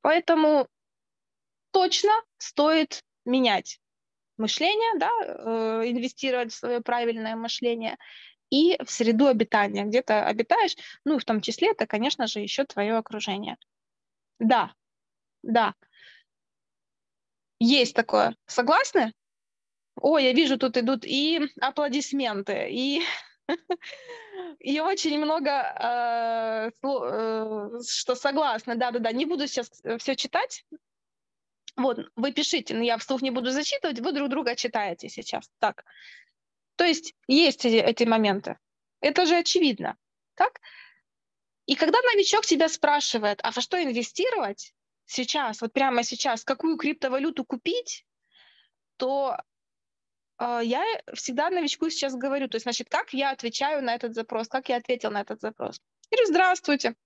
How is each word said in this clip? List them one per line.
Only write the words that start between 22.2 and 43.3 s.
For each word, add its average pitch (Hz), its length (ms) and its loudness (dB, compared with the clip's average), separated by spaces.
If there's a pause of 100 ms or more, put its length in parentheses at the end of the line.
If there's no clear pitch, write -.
и, 277 300 -2 (480)
<laughs> 403 1120 -10
и 285 220 -2
очень 330 380 -2
много, 302 320 0
э, 233 1200 -2 (100)
сло-, 220 960 -4
э, 240 100 -10
что - 280 -2
согласны. 254 600 -2
Да-да-да, 233 380 -2
не 269 120 0
буду 294 220 -2
сейчас, 240 240 -6 (140)
э, 233 140 -4
всё 269 160 -2
читать. - 500 -4 (1120)
Вот, 247 220 0 (160)
вы 269 180 -2
пишите, 302 420 -2
но 226 80 0
я 233 140 2
вслух 254 240 -4
не 262 100 0
буду 247 200 -2
зачитывать, 302 480 -2
вы 294 140 -2
друг 285 160 -2
друга 247 260 -2
читаете 208 540 -4
сейчас. - 400 -10 (100)
Так. - 260 -2 (920)
То 349 80 4
есть 330 300 0 (120)
есть 285 380 4
эти, 226 120 6
эти 226 280 4
моменты. 214 520 2 (440)
Это 302 240 4
же 330 120 4
очевидно. 311 600 0 (380)
Так? - 240 0 (1080)
И 277 80 2
когда 370 240 4 (140)
новичок 415 320 2
тебя 320 240 4
спрашивает: 220 720 0